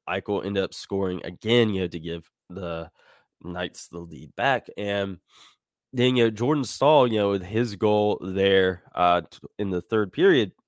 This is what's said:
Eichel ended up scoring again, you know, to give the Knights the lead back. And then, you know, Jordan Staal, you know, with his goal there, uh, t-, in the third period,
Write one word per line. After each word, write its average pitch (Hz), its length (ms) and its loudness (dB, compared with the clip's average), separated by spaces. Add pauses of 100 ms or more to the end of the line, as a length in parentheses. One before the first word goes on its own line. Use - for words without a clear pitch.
Eichel 98 360 -4
ended 98 200 -2
up - 100 -8
scoring 95 500 -4
again, 110 480 2
you 95 100 -2
know, 87 60 -2
to 82 120 -10
give 82 280 -10 (220)
the 85 400 -10 (520)
Knights 90 460 -8
the 85 100 -14
lead 80 360 -16
back. 127 420 -2
And 101 420 -4 (760)
then, 127 220 2
you 117 80 4
know, 113 60 4
Jordan 123 340 -2
Staal, 135 460 4
you 107 80 0
know, 101 120 2
with 98 120 -2
his 107 320 -2
goal 104 460 2
there, 95 600 2 (120)
uh, 87 280 4
t-, - 160 -20 (200)
in 101 120 -4
the 90 100 -2
third 107 320 -2
period, 143 400 4 (160)